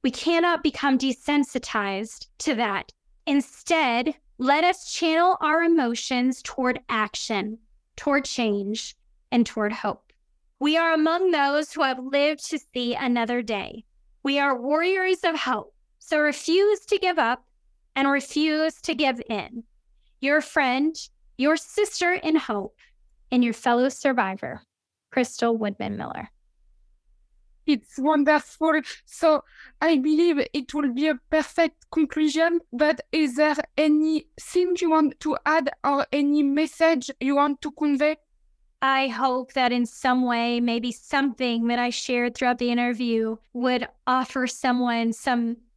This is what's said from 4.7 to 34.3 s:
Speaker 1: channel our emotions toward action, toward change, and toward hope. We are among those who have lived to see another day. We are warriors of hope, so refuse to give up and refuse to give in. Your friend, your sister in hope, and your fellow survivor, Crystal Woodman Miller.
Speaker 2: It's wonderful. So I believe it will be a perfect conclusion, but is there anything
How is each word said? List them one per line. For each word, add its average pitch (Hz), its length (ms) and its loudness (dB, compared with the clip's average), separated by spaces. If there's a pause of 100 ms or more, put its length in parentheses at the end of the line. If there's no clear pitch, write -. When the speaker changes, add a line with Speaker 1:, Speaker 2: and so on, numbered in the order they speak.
Speaker 1:
channel 339 520 2
our 320 220 2
emotions 254 800 0
toward 247 440 -2
action, 214 720 -4 (400)
toward 277 260 0
change, 214 720 -4 (380)
and 233 120 4
toward 214 280 -4
hope. - 400 -8 (480)
We 302 160 2
are 330 160 2
among 330 380 2
those 294 420 0
who 302 100 -2
have 262 160 -2
lived 285 520 -2
to 302 80 -4 (140)
see 240 220 -2
another 240 460 -2
day. 214 420 -8 (400)
We 277 160 0
are 277 180 0
warriors 359 680 0
of 330 100 2
hope, - 380 -4 (260)
so - 180 -2
refuse 339 680 2
to 403 120 0
give 359 220 0
up 240 240 0 (500)
and 269 160 2
refuse 302 720 0
to 311 120 -4
give 262 340 0
in. 226 340 -8 (580)
Your 285 180 2
friend, 294 560 0 (420)
your 302 200 2
sister 370 560 -2
in 320 240 0
hope, 208 400 -4 (540)
and 247 120 4
your 233 80 2
fellow 247 380 2
survivor, 190 720 -4 (500)
Crystal 233 460 0
Woodman 202 400 -6
Miller. - 320 -12 (1400)
Speaker 2:
It's - 320 0
wonderful. 302 840 2 (260)
So 311 380 2 (380)
I 320 160 4
believe 302 420 2 (140)
it 277 200 -6
will 285 200 -2
be 294 160 0
a 269 100 -2 (100)
perfect - 640 0
conclusion, 320 680 0 (100)
but 302 300 0 (100)
is 277 240 0
there 302 200 2 (200)
anything 311 1040 2